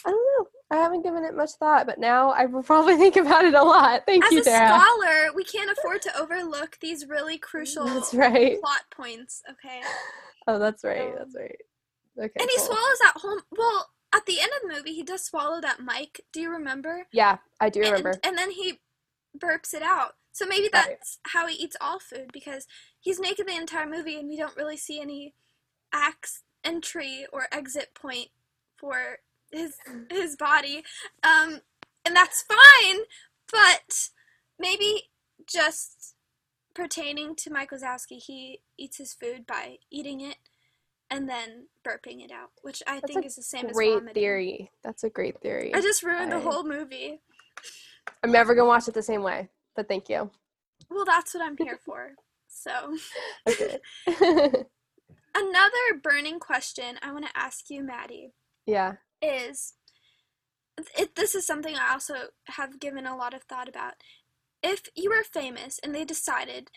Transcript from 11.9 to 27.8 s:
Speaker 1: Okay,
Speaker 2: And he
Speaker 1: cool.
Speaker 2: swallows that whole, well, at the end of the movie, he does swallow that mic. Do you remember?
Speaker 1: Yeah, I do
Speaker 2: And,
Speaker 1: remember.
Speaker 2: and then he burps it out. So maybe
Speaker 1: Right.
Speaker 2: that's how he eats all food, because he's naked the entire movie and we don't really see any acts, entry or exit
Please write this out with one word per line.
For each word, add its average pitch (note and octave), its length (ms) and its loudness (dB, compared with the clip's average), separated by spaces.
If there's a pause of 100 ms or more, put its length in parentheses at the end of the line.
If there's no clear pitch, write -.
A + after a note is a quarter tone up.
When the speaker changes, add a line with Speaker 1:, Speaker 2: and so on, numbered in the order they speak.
Speaker 1:
Okay, G#3+ 220 -8
Speaker 2:
And B4 100 -2
he B4+ 80 0
Speaker 1:
cool. C5+ 80 -2
Speaker 2:
swallows A#4+ 340 0
that G4 160 8
whole, G4+ 240 -8 (100)
well, A4 400 -2 (240)
at - 120 2
the - 140 -4
end G#4 160 -2
of C5 120 -8
the D#4 80 -8
movie, D4+ 180 -12
he D#4+ 80 -12
does F#4 220 -10
swallow D#4 360 -6
that C#4 200 -6
mic. B3 520 -10
Do D#4+ 80 -10
you E4 100 -8
remember? D#4+ 640 -10
Speaker 1:
Yeah, G#3 260 2 (220)
I G#3+ 100 2
do G#3 120 -2
Speaker 2:
And, G#3+ 80 2
Speaker 1:
remember. F#3 320 -2
Speaker 2:
and F4 160 -2
then F#4 140 -4
he F4+ 280 -10 (580)
burps D#4+ 360 -6
it D4+ 80 -10
out. D#4+ 320 -2 (180)
So F#4+ 140 -6
maybe G4+ 260 0
Speaker 1:
Right. C#5 260 2
Speaker 2:
that's - 200 -16 (100)
how - 180 -2
he E4 100 -8
eats D4 240 -10
all E4 200 -6
food, B3+ 320 -18
because C4+ 340 -16 (340)
he's F4+ 200 -4
naked F#4+ 260 -4
the F4+ 100 -6
entire E4 320 -8
movie D#4 300 -10
and D4 100 -12
we D4+ 80 -12
don't D4+ 200 -10
really D4+ 200 -8
see D4 240 -12
any C#4+ 340 -14 (580)
acts, D4 500 -6 (220)
entry D4 680 -10
or C4+ 200 -8
exit C4+ 420 -10